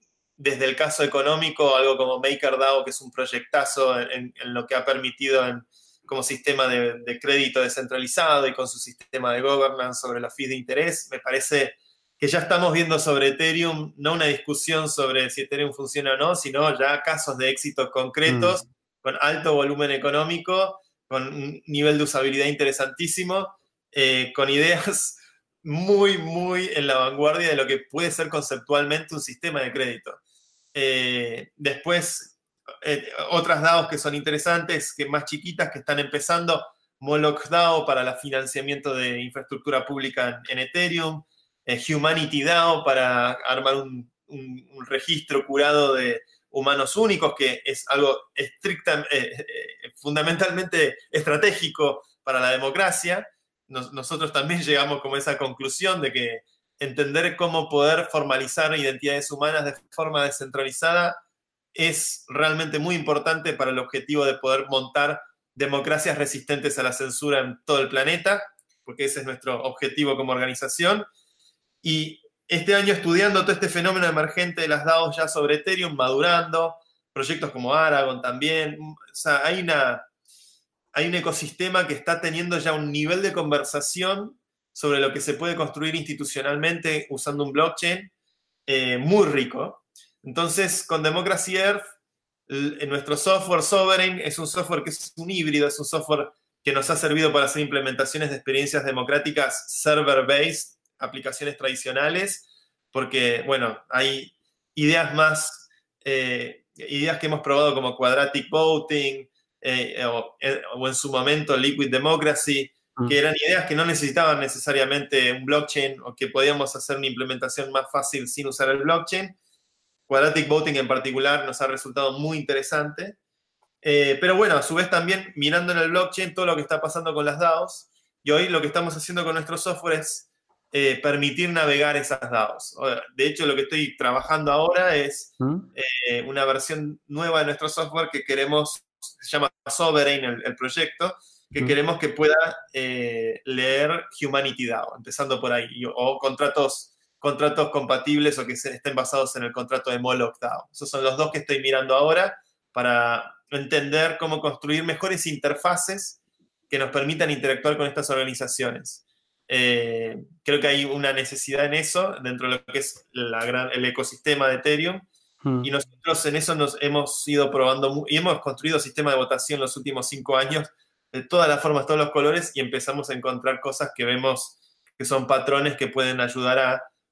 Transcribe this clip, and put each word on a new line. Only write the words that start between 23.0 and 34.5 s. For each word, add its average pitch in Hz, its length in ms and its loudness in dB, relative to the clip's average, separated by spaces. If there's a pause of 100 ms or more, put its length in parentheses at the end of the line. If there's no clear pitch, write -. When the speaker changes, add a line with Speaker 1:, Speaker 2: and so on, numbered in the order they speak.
Speaker 1:
eh, 127 420 2
con 139 160 0
ideas 165 680 2 (220)
<laughs> - 240 -20
muy, 190 540 4
muy 180 560 -2
en 143 140 0
la 135 100 4
vanguardia 147 520 2
de 147 80 4
lo 135 100 2
que 135 120 0 (120)
puede 165 200 -2
ser 160 180 -4
conceptualmente 147 840 -2
un 151 80 -6
sistema 143 400 -6
de 120 120 -6
crédito. 123 460 -6 (540)
Eh, 127 840 -2
después, 147 800 -2 (420)
eh, 143 280 -2 (220)
otras 170 300 2
daos 165 280 4
que 156 80 -4
son 147 180 -4
interesantes, 156 800 -2